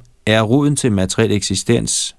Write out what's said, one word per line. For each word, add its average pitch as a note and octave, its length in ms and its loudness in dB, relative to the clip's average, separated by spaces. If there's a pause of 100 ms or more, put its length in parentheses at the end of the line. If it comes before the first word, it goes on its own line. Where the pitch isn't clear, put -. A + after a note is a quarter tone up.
(260)
er A2 160 4
roden C#3 340 2
til B2+ 160 0
materiel G2+ 400 0
eksistens, - 880 -2